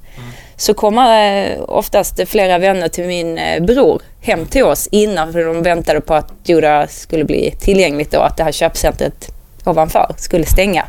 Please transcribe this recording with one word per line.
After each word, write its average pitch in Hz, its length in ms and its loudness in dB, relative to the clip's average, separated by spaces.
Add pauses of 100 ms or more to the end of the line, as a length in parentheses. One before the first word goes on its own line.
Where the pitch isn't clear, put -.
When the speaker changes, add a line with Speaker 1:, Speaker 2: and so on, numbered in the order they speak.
(180)
Speaker 1:
Mm. - 120 -18 (280)
Speaker 2:
så - 160 0
kom, 214 240 0
eh, 208 720 2
oftast - 600 -2
flera 185 300 2
vänner 185 300 0
till 175 200 -6
min, 165 300 -4
eh, 160 260 -2
bror 196 380 4 (200)
hem 185 240 -2
till 269 180 2
oss 151 280 0
innan, 190 420 0
för 170 120 0
de 165 180 -2
väntade 165 380 0
på 165 120 -2
att 151 180 0 (120)
jura 151 440 2
skulle - 360 -6
bli 151 360 -2
tillgängligt 160 520 0
då, 151 80 0
att - 180 0
det 165 60 0
här 156 80 -2
köpcentret 147 760 -4 (340)
ovanför 160 540 0
skulle 165 280 -2
stänga 185 420 0